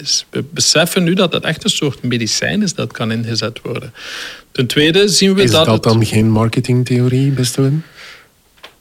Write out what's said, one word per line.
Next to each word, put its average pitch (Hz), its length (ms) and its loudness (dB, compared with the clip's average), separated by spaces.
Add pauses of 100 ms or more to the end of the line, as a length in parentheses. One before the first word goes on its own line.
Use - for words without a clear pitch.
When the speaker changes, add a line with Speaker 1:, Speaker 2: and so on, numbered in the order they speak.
Speaker 1:
is. - 280 -4
We 123 220 -6
beseffen 170 520 0
nu 170 100 2
dat 190 200 0
het - 100 -4
echt 156 200 -6
een 220 60 -2
soort - 340 -2
medicijn 120 580 -2
is 196 120 -2
dat 123 180 -6
kan 113 200 -4
ingezet 113 500 -4
worden. - 320 -10 (580)
Ten 127 160 -2
tweede 165 400 4
zien 196 280 4
we 196 80 4
Speaker 2:
Is 120 80 4
Speaker 1:
dat 120 140 4
Speaker 2:
dat 113 80 4
Speaker 1:
het 110 100 0
Speaker 2:
dan 113 220 4
geen 110 240 2
marketingtheorie, 123 1000 2
beste 127 300 -2
Wim? 143 220 0 (960)